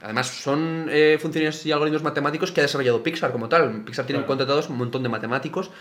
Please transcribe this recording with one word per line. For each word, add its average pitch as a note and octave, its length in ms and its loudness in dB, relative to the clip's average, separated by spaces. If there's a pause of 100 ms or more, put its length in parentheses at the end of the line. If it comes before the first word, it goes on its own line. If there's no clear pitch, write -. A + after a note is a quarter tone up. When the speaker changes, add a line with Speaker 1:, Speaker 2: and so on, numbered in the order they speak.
Speaker 1:
además A2+ 240 -2
son, D#3+ 640 -2
eh, D3+ 280 6
funciones D#3 460 -2
y D#3 60 0
algoritmos D3+ 320 2
matemáticos D3+ 480 0
que E3 100 4
ha - 20 6
desarrollado C3 400 2
Pixar E3 280 -2
como A#2 180 -4
tal. A#2 360 2
Pixar B2+ 200 -6
tiene C#3 140 -2
Speaker 2:
Claro. C3+ 80 -2
Speaker 1:
contratados C#3 420 0
un C3+ 80 -6
montón B2 240 -2
de B2+ 80 -2
matemáticos B2+ 720 -4